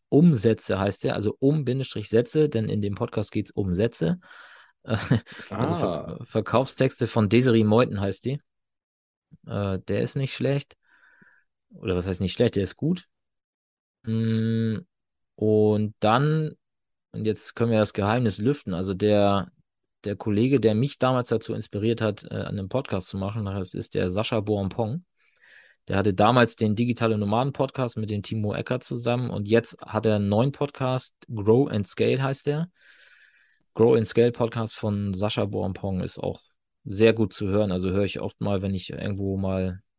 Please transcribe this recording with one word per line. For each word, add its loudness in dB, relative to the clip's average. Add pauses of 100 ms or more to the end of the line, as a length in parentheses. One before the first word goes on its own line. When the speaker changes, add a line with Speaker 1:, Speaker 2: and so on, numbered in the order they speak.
(100)
Speaker 1:
Umsätze, 4
heißt -2
der, 0
also -2
um 2
Bindestrich -6
Sätze, 2
denn -2
in -2
dem -2
Podcast -4
geht's -4
um -2
Sätze. 0
<laughs> -20 (580)
Äh, -2 (500)
also -2
Ver-, -4
Speaker 2:
Ah. -14
Speaker 1:
Verkaufstexte 0
von 2
Desiree 6
Meuthen 4
heißt -4
die. -4 (1080)
Äh, -4
der -2
ist -4
nicht -4
schlecht. -2 (960)
Oder -4
was -2
heißt -4
nicht -2
schlecht, 2
der 2
ist -6
gut. -2 (960)
Mm, 0 (560)
und 4
dann, 2 (600)
und -6
jetzt -4
können 2
wir 4
das 2
Geheimnis 0
lüften, -2
also -2
der, 2 (540)
der -6
Kollege, 2
der 4
mich 0
damals 0
dazu -2
inspiriert -2
hat, -2
äh, -12 (100)
einen -6
Podcast -4
zu -10
machen, -4
das -6
ist -8
der 0
Sascha -2
Boampong. -4 (840)
Der -2
hatte 2
damals 4
den 0
Digitale 0
Nomaden -2
Podcast -4
mit -6
dem -4
Timo -4
Eckert -4
zusammen -2
und -6
jetzt 2
hat -4
er 4
einen 2
neuen 2
Podcast, -4 (200)
Grow 4
and -2
Scale 0
heißt -4
der. -2 (1080)
Grow 6
and 2
Scale 4
Podcast -2
von -2
Sascha 0
Boampong -4
ist -8
auch -6 (460)
sehr 4
gut 0
zu -6
hören, 0
also -2
höre 0
ich -6
oft -10
mal, -2
wenn -2
ich -8
irgendwo -6
mal -2 (180)